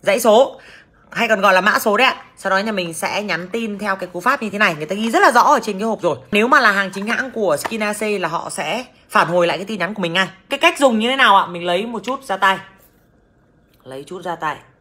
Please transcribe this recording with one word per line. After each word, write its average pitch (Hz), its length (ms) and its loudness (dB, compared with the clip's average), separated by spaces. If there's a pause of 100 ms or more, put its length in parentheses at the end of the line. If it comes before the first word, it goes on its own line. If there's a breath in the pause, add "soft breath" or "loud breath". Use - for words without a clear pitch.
dãy 269 180 2
số, 233 400 4 (500 loud breath)
hay 220 180 -4
còn 208 120 2
gọi 196 140 4
là 185 60 4
mã 196 180 2
số 208 180 0
đấy 202 100 4
ạ. 240 100 0 (200)
Sau 196 140 -6
đó 190 80 2
nhà 214 140 -4
mình 175 220 -6
sẽ 180 280 -4
nhắn 180 300 -6
tin 226 260 -6
theo 196 180 -4
cái 185 160 -10
cú 175 80 -8
pháp 254 220 -2
như 214 80 -6
thế 196 80 -8
này. 202 160 0
Người 151 120 -8
ta 190 80 -6
ghi 214 160 -4
rất 339 120 4
là 330 100 6
rõ 240 100 6
ở 254 200 4
trên 202 160 -6
cái 214 80 -4
hộp 220 160 -4
rồi. 147 160 0 (140)
Nếu 208 160 2
mà 285 120 4
là 220 120 4
hàng 196 220 -2
chính 196 120 -6
hãng 240 240 -4
của 196 260 0
Skin 214 260 -6
A 208 100 -2
C 208 100 -6
là 202 260 -2
họ 160 220 -6
sẽ 190 340 -6 (240 soft breath)
phản 180 200 2
hồi 175 180 2
lại 156 120 0
cái 190 80 -8
tin 220 120 -8
nhắn 180 160 -4
của 202 80 -6
mình 170 100 -4
ngay. 185 160 0 (200)
Cái 277 100 -4
cách 339 200 2
dùng 254 200 4
như 226 100 0
thế 269 80 0
nào 233 200 6
ạ? 180 100 4
Mình 175 180 -10
lấy 180 220 0
một 233 180 -10
chút 269 200 -6
ra 190 120 -4
tay. 190 220 2 (1300)
Lấy 131 200 -14
chút 180 200 -12
ra 170 120 -6
tay. 160 200 -4 (240)